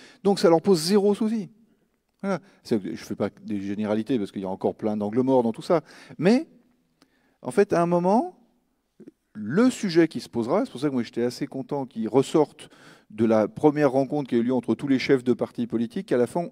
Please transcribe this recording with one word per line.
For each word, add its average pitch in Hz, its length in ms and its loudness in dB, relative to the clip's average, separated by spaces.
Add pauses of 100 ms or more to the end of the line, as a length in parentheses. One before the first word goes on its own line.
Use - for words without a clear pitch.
(240)
Donc, 196 160 2
ça 202 80 4
leur 165 140 6
pose 185 180 2
zéro 196 340 2
souci. 214 360 -4 (720)
Voilà. 190 180 -4 (240)
C'est, 110 180 -2
je 90 100 -10
ne 82 40 -10
fais - 200 -10
pas 104 160 -4 (120)
des 104 160 -8
généralités, 107 580 -4
parce 98 140 -4
qu'il 101 120 -8
y - 20 -8
a 92 40 -8
encore 95 260 -4
plein 107 200 -4
d'angles 107 260 -2
morts 127 220 2
dans 113 80 -2
tout 131 120 -10
ça. 165 180 0 (380)
Mais, 240 280 2 (920)
en - 100 -10
fait, 202 220 2
à 170 80 2
un 170 60 2
moment, 190 520 0 (920)
le 143 360 0
sujet 170 380 2
qui 123 140 -6
se - 80 -18
posera, 127 340 -2
c'est - 80 -10
pour 127 80 -16
ça 139 80 -2
que 139 60 -4
moi, 123 100 -2
j'étais 117 200 -6
assez 123 240 -6
content 135 380 -8
qu'ils 113 220 -6
ressortent 135 600 2 (400)
de 110 160 0
la 110 220 4
première 147 440 2
rencontre 135 380 -2
qui 131 60 0
a - 20 4
eu 117 60 2
lieu 123 100 0
entre 120 220 -2
tous 143 120 -10
les 135 120 2
chefs 131 240 2
de 123 100 2
partis 117 340 -6
politiques, 143 400 -6
qu'à 139 100 0
la 120 100 2
fin, 175 240 -6